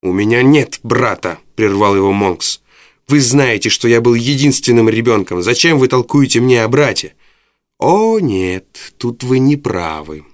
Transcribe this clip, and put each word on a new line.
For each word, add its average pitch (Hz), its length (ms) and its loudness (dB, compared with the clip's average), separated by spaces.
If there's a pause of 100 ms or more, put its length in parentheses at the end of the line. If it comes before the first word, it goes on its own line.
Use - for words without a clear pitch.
"У 92 120 -4
меня 107 300 0
нет 139 380 2
брата", 110 580 -4 (180)
прервал 101 400 2
его 98 160 2
Монкс. 98 480 -4 (480)
"Вы 147 100 4
знаете, 123 500 0
что - 200 -2
я 117 100 4
был 120 140 2
единственным 123 760 0
ребёнком. 110 540 -2
Зачем 123 360 0
вы 127 120 2
толкуете 127 500 0
мне 123 240 2
о 110 60 -2
брате?" 131 480 -2 (640)
О, 214 400 2
нет, 92 800 -6
тут 120 260 -8
вы 127 140 0
не 135 180 2
правы. 78 760 -8